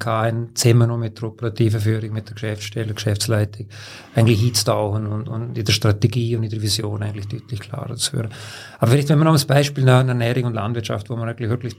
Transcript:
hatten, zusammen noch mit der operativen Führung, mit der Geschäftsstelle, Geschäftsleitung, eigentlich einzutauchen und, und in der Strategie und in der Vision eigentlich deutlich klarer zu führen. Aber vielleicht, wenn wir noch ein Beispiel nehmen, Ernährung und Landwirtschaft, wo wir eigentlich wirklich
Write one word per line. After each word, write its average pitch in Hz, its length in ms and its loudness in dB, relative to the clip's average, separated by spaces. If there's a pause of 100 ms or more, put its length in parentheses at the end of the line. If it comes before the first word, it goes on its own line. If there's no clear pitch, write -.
hatten, 113 500 -2
zusammen 117 340 8
noch 117 100 -4
mit 113 220 -6
der 117 80 -6
operativen 110 520 0
Führung, 110 320 0
mit 107 160 -8
der - 60 -14
Geschäftsstelle, 107 600 -8
Geschäftsleitung, 104 720 -2 (480)
eigentlich 113 300 4
einzutauchen 107 640 0
und, 107 200 -6
und 117 300 -8
in 110 60 -4
der 107 80 2
Strategie 117 640 2
und 110 80 -2
in 107 60 -4
der 107 120 -6
Vision 104 400 -4
eigentlich 104 240 -6
deutlich 104 340 -10
klarer - 360 -10
zu - 160 -6
führen. 113 180 -6 (480)
Aber 117 140 4
vielleicht, 143 160 4
wenn 147 100 4
wir 156 60 6
noch 160 160 6
ein 139 80 -2
Beispiel 143 360 2
nehmen, 127 240 6
Ernährung 123 360 0
und 117 100 -2
Landwirtschaft, 110 560 -4
wo 120 60 -6
wir 117 100 -6
eigentlich 113 240 -4
wirklich 117 280 -4